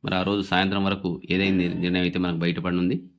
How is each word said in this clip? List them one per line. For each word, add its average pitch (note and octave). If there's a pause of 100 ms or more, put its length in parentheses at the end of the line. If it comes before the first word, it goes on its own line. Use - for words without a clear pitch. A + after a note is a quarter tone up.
మరి F#2+
ఆ F#2
రోజు G2+
సాయంత్రం F#2+
వరకు F#2
ఏదైంది F#2+
నిర్ణయం F2
అయితే F2+
మనకు F2
బయటపడనుంది. F2 (220)